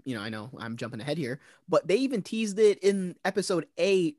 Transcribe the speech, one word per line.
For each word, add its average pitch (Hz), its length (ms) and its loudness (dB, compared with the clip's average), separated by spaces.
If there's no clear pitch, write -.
you 131 120 -6
know, 104 60 -6
I 104 80 -8
know 110 300 -10
I'm 113 180 -8
jumping 117 220 -10
ahead 147 180 -4
here, 139 220 -6
but 156 180 4
they 180 80 4
even 262 260 0
teased 220 380 -4
it 208 240 6
in 190 400 0
episode 185 420 0
eight 175 420 2